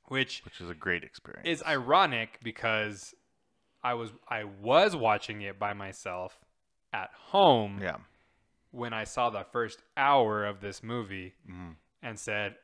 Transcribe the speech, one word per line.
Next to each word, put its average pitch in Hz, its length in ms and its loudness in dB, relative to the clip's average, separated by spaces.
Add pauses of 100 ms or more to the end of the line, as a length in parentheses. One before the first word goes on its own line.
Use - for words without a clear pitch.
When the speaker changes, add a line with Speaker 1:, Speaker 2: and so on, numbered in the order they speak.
Speaker 1:
which 131 380 -4
Speaker 2:
Which - 160 -16
is 87 80 -10
a 87 60 -8
great 82 300 -2
experience. - 420 -14
Speaker 1:
is 165 180 -2
ironic 139 800 2
because 107 720 -4 (720)
I 123 100 0
was, 117 160 -6 (180)
I 110 140 -6
was 123 540 4
watching 107 460 2
it 98 180 -8
by 101 140 -2
myself 95 680 -10 (520)
at - 220 -6
home 120 680 6
Speaker 2:
Yeah. 90 180 -4 (720)
Speaker 1:
when 120 200 -6
I 110 120 -4
saw 120 260 0
the 101 140 -6
first 117 360 -4 (160)
hour 123 480 4
of 101 160 -4
this 101 220 -10
movie 98 520 -8 (140)
Speaker 2:
Mm-hmm. 90 220 -12 (320)
Speaker 1:
and 113 160 -10
said, 104 440 -4